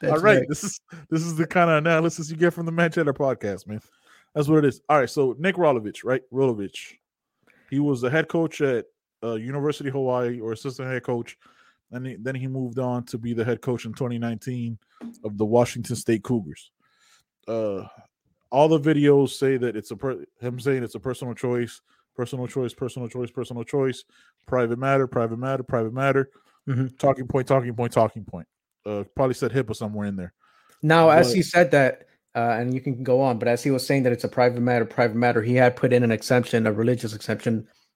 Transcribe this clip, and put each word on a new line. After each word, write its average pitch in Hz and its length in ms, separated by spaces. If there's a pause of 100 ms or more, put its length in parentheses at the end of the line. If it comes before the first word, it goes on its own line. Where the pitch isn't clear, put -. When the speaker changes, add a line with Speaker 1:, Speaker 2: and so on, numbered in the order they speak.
Speaker 1:
That's 151 120
Speaker 2:
All 160 60
right, 190 200
Speaker 1:
right. - 100
Speaker 2:
this 151 140
is, - 180 (300)
this 160 100
is 165 140
the 160 100
kind 170 240
of 160 80
analysis 160 540
you 160 60
get 170 180
from 170 100
the 165 60
Man 165 200
Cheddar 151 220
podcast, 117 540
man. 107 140 (540)
That's 147 120
what 156 180
it - 0
is. 127 240
All 151 80
right, 131 120
so 131 280
Nick 175 200
Rolovich, 123 460
right? 123 200 (100)
Rolovich. 120 600 (760)
He 135 100
was 143 220
the 123 80
head 156 180
coach 165 340
at, 123 240 (380)
uh, 113 120
University 139 540
of 127 40
Hawaii, 123 460
or 113 140
assistant 127 360
head 127 140
coach, 120 340 (540)
and 127 160
he, 120 80
then 127 180
he 131 140
moved 131 320
on 123 260
to 120 140
be 120 140
the 113 120
head 117 160
coach 120 240
in 110 80
twenty 120 240
nineteen 117 640 (440)
of 104 140
the 107 80
Washington 120 500
State 110 280
Cougars. 98 480 (760)
Uh, 107 360 (680)
all 143 160
the 160 120
videos 143 580
say 135 200
that 117 180
it's 107 160
a 110 40
per-, 123 300 (160)
him 123 180
saying 131 240
it's 110 120
a 110 40
personal 123 360
choice, 123 440 (360)
personal 127 320
choice, 123 260
personal 123 340
choice, 123 220
personal 120 340
choice, 135 400 (440)
private 120 320
matter, 135 280
private 117 300
matter, 131 260
private 117 300
matter, 135 360 (380)
Speaker 1:
Mm-hmm. 131 300
Speaker 2:
talking 131 300
point, 131 180
talking 123 300
point, 120 160
talking 110 320
point. 87 240 (380)
Uh, 101 180 (120)
probably 131 200
said 117 160
hipaa 113 240
somewhere 107 320
in 98 80
there. 90 180 (480)
Speaker 1:
Now, 165 280
as 156 180
Speaker 2:
But 208 80
Speaker 1:
he 185 80
said 175 280
that, 139 360 (280)
uh, 117 220
and 123 160
you 131 60
can 131 240
go 127 160
on, 127 180
but 120 120
as 120 120
he 143 80
was 131 160
saying 139 180
that 123 100
it's 120 100
a 120 60
private 123 320
matter, 120 240
private 113 320
matter, 120 260
he 123 120
had 123 200
put 123 160
in 123 120
an 117 80
exemption, 117 540
a 110 60
religious 117 420
exemption 113 540 (280)